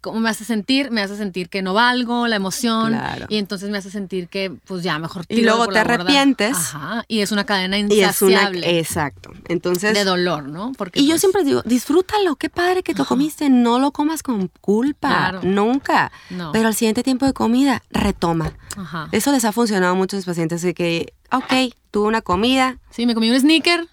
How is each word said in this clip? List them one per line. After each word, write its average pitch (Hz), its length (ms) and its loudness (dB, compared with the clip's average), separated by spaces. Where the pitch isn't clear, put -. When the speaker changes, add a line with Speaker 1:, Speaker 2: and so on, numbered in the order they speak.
Speaker 1:
¿Cómo 196 200 -6
me 226 100 0
hace 214 140 -6
sentir? 254 460 0
Me 226 120 -2
hace 196 140 -6
sentir 185 320 -6
que 196 140 -6
no 190 120 -2
valgo, 240 520 2
la 226 100 0
emoción, 220 560 -2
Speaker 2:
Claro. - 360 -6
Speaker 1:
y 214 100 -4
entonces 202 320 -6
me 208 80 -4
hace 196 120 -12
sentir 185 380 -8
que, 190 220 -6
pues, 185 180 -8
ya, 165 160 -2
mejor 165 300 -8
Speaker 2:
Y - 80 -2
Speaker 1:
tiro 226 160 4
Speaker 2:
luego 233 120 4
Speaker 1:
por 202 100 -4
Speaker 2:
te 220 60 4
Speaker 1:
la 214 40 4
borda. 233 180 2
Speaker 2:
arrepientes. 277 540 2
Speaker 1:
Ajá, 165 520 -6
y 220 120 0
es 202 120 -2
una 202 120 0
cadena 190 340 -2
Speaker 2:
Y 208 40 0
es 208 80 0
una, 190 100 6
Speaker 1:
insaciable. 175 360 0
Speaker 2:
exacto. 156 520 -4
Entonces 180 460 0
Speaker 1:
De 202 100 2
dolor, 180 440 0
¿no? 185 280 -10
Porque, 190 240 -4
Speaker 2:
Y 285 40 6
yo 277 80 2
Speaker 1:
pues 330 80 0
Speaker 2:
siempre 381 240 2
digo, 277 200 0
"Disfrútalo, 320 720 0
qué 320 140 -6
padre 359 320 0
que 339 120 -4
te 185 80 -2
Speaker 1:
Ajá. 262 60 -4
Speaker 2:
comiste", 285 420 0
no 240 280 4
lo 277 140 0
comas 302 300 -4
con 202 280 -4
culpa, 240 480 0
Speaker 1:
Claro. 185 340 0
Speaker 2:
nunca. 202 680 0
Speaker 1:
No. 175 220 -8
Speaker 2:
Pero 226 160 2
al 220 60 0
siguiente 220 280 0
tiempo 262 240 0
de 269 60 2
comida, 247 580 2
retoma. 165 640 0
Speaker 1:
Ajá. 165 360 -10
Speaker 2:
Eso 226 200 2
les 262 120 2
ha 220 80 2
funcionado 202 400 2
a 185 40 2
muchos 190 280 -2
pacientes, 170 380 -4
de 180 120 0
que, 170 380 -2
"Ok, 254 420 0
tuve 208 180 0
una 220 140 0
comida". 254 560 0
Speaker 1:
Sí, 233 160 -2
me 240 80 2
comí 226 160 2
un 247 100 4
Snicker. 330 520 2